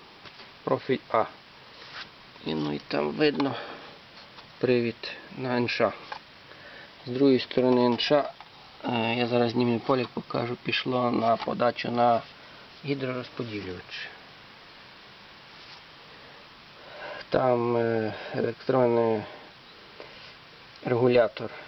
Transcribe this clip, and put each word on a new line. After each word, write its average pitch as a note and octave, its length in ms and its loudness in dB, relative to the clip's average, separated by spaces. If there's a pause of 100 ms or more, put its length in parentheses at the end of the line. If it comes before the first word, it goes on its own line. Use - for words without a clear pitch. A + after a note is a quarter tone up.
(640)
профіль C3 340 0 (140)
А. A2+ 120 4 (1200)
І, D#3 80 -2
ну, D3 200 -2
і C#3+ 140 -6
там D3 220 -2
видно C#3+ 460 0 (1040)
привід A#2+ 520 0 (260)
на B2+ 200 -2
Н A#2+ 120 0
Ш - 160 2
А. G2 60 4 (1160)
З B2 60 -4
другої C3 260 6
сторони B2 460 4
Н A#2+ 140 2
Ш - 340 2 (500)
А, - 80 -2
е, A#2 240 0
я A#2+ 120 0
зараз A#2+ 240 2
знімлю A#2+ 280 2
полік, B2+ 280 0
покажу, B2 560 -4
пішло B2 480 0
на A2+ 260 2
подачу A#2+ 540 -2
на A#2+ 300 4 (640)
гідророзподілювач. B2 1200 -8 (3250)
Там, A#2+ 480 2
е, A2+ 360 0 (220)
електронний A#2 840 2 (1600)
регулятор A#2+ 680 4 (160)